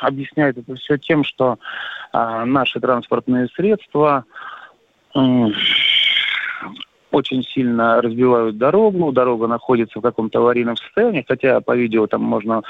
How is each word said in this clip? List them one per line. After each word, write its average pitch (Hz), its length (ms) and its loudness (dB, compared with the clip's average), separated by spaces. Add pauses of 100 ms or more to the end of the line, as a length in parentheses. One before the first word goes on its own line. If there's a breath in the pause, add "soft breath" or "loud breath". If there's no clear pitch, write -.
объясняет 135 580 -2
это 127 180 -12
всё 147 200 -2
тем, 147 280 0
что, 123 340 0 (540 loud breath)
э, 113 320 -2
наши 127 340 0
транспортные 123 800 0
средства, 151 680 0 (920 loud breath)
м, 127 360 4 (1600 loud breath)
очень 131 300 0
сильно 117 580 0
разбивают 117 560 2
дорогу, 170 540 2
дорога 123 380 0
находится 117 500 0
в 104 40 -12
каком-то 113 360 -2
аварийном 120 380 2
состоянии, 202 500 -2
хотя 127 340 0
по 120 140 -2
видео 113 320 2
там 110 160 -2
можно 113 480 -2